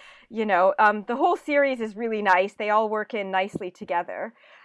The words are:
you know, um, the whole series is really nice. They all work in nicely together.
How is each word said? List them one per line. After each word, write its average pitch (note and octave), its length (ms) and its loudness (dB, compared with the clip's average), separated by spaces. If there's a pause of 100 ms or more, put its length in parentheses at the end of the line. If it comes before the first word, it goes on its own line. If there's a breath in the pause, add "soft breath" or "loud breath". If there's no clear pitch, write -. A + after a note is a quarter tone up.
(300 loud breath)
you A3 140 -4
know, F#3+ 360 4
um, G#3 260 4
the A#3 100 -4
whole F4 200 2
series C#4 440 0
is A3 160 -8
really A3 260 -4
nice. F#3+ 320 2
They G#3+ 160 -4
all A3 180 2
work G#3+ 260 -6
in G3 160 -6
nicely F#3+ 400 -4
together. F3+ 640 -8 (300 loud breath)